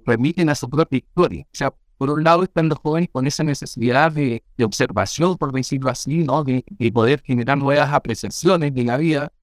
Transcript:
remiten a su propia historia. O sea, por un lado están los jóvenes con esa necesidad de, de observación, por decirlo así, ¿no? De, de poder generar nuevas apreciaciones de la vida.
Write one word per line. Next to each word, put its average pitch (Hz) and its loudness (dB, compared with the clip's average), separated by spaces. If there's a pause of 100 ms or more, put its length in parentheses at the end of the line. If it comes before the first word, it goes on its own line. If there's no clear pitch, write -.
remiten 143 2
a 147 2
su 131 -8
propia 143 0
historia. 147 -2
O - -20
sea, 139 -4 (240)
por 135 -2
un 151 -2
lado 170 4
están 165 0
los 151 -2
jóvenes 165 0
con 131 -2
esa 147 -2
necesidad 139 0
de, 135 -2 (140)
de 120 2
observación, 123 0
por 139 -4
decirlo 131 -4
así, 147 -2
¿no? 143 0
De, 127 0
de 113 -2
poder 123 2
generar 127 0
nuevas 139 2
apreciaciones 151 0
de 123 0
la 120 0
vida. 156 -2 (100)